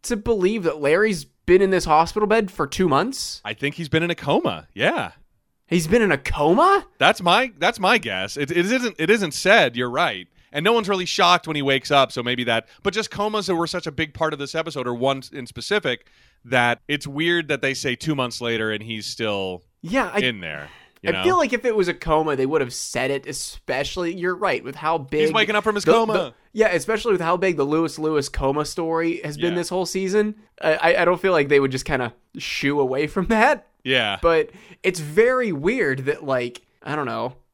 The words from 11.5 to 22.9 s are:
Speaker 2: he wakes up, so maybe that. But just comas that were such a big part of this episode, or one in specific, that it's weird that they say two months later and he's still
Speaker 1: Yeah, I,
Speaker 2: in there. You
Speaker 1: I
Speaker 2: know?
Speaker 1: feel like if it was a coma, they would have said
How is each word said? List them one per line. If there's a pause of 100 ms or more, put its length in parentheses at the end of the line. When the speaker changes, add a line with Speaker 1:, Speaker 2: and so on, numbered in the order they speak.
Speaker 2:
he
wakes
up,
so
maybe
that. (160)
But
just
comas
that
were
such
a
big
part
of
this
episode,
or
one
in
specific, (400)
that
it's
weird
that
they
say
two
months
later
and
he's
still (180)
Speaker 1:
Yeah,
I,
Speaker 2:
in
there. (320)
You
Speaker 1:
I
Speaker 2:
know?
Speaker 1:
feel
like
if
it
was
a
coma,
they
would
have
said